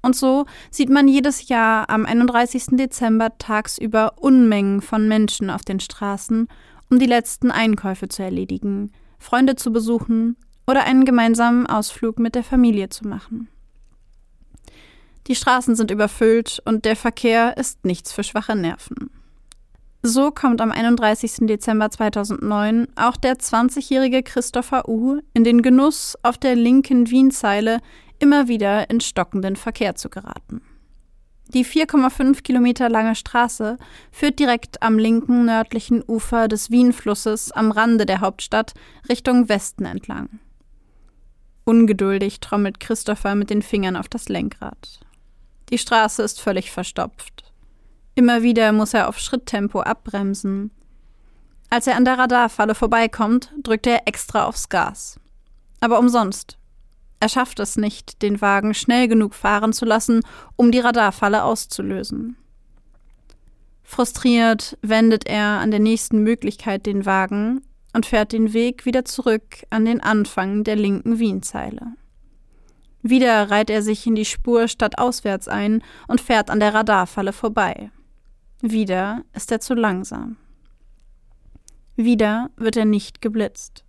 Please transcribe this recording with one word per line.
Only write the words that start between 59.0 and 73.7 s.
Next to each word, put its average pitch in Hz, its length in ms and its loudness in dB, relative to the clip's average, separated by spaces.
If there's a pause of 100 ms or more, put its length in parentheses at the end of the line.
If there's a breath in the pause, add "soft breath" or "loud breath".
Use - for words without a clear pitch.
genug 220 280 2
fahren 208 380 0
zu - 120 -4
lassen, 226 360 2 (340 loud breath)
um 240 160 4
die 247 80 2
Radarfalle 220 640 2
auszulösen. 202 960 -6 (1500)
Frustriert 233 1000 0
wendet 220 460 2
er 208 320 -2
an 214 120 0
der 214 80 0
nächsten 220 440 2
Möglichkeit 214 640 -4
den 202 200 -4
Wagen 202 560 -2 (320)
und 233 120 0
fährt 214 280 0
den 220 200 0
Weg 240 320 -2
wieder 254 200 0
zurück - 640 -4
an 220 160 0
den 233 160 0
Anfang 208 640 -2
der 214 120 -2
linken 208 440 -2
Wienzeile. - 680 -6 (1160)
Wieder 233 480 4
reiht 214 180 2
er 214 140 0